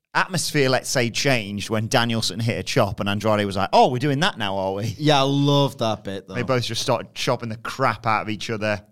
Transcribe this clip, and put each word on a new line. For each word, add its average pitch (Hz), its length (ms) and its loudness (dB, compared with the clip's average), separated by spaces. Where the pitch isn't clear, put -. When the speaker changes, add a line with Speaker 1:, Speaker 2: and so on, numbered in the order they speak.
Speaker 1:
atmosphere, 147 560 0
let's 127 200 0
say, 120 200 2
changed 104 640 -2
when 107 160 0
Danielson 117 520 0
hit 113 200 0
a 98 40 -6
chop 104 360 0
and 101 100 -2
Andrade 104 380 2
was 98 100 -2
like, 95 160 0
"Oh, 214 160 6
we're 127 80 -2
doing 139 220 0
that 185 180 0
now, 101 180 -4
are 95 200 -2
we?" 107 240 -4
Speaker 2:
Yeah, 147 220 4
I - 20 2
love 143 560 2
that 110 240 -2
bit, 98 240 -10
though. 95 80 -10
Speaker 1:
They 120 80 -2
both 127 200 0
just 117 200 -6
started - 320 -2
chopping 120 340 -2
the 110 80 -8
crap 120 480 -2
out 107 160 2
of 98 80 -6
each 110 220 -6
other. 104 400 -2